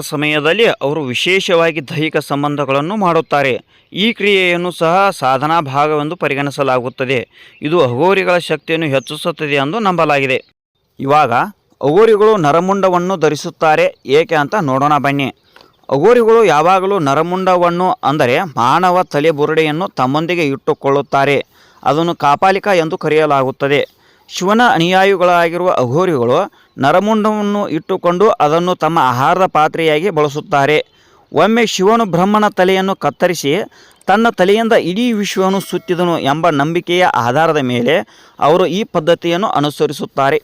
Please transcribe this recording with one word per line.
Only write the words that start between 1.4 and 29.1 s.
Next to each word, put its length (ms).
ದೈಹಿಕ 260
ಸಂಬಂಧಗಳನ್ನು 760
ಮಾಡುತ್ತಾರೆ. 500
ಈ 40
ಕ್ರಿಯೆಯನ್ನು 520
ಸಹ 160
ಸಾಧನಾ 380
ಭಾಗವೆಂದು 540
ಪರಿಗಣಿಸಲಾಗುತ್ತದೆ. 960
ಇದು 160
ಅಘೋರಿಗಳ 480
ಶಕ್ತಿಯನ್ನು 460
ಹೆಚ್ಚಿಸುತ್ತದೆ 680
ಎಂದು 240
ನಂಬಲಾಗಿದೆ. 500
ಇವಾಗ 320
ಅಘೋರಿಗಳು 460
ನರಮುಂಡವನ್ನು 800
ಧರಿಸುತ್ತಾರೆ, 600
ಏಕೆ 240
ಅಂತ 120
ನೋಡೋಣ 360
ಬನ್ನಿ. 240
ಅಘೋರಿಗಳು 460
ಯಾವಾಗಲೂ 440
ನರಮುಂಡವನ್ನು, 800
ಅಂದರೆ 260
ಮಾನವ 440
ತಲೆ 260
ಬುರುಡೆಯನ್ನು 480
ತಮ್ಮೊಂದಿಗೆ 520
ಇಟ್ಟುಕೊಳ್ಳುತ್ತಾರೆ. 840
ಅದನ್ನು 300
ಕಾಪಾಲಿಕ 420
ಎಂದು 140
ಕರೆಯಲಾಗುತ್ತದೆ. 840
ಶಿವನ 320
ಅನುಯಾಯಿಗಳಾಗಿರುವ 960
ಅಘೋರಿಗಳು 540
ನರಮುಂಡವನ್ನು 840
ಇಟ್ಟುಕೊಂಡು 480
ಅದನ್ನು 280
ತಮ್ಮ 140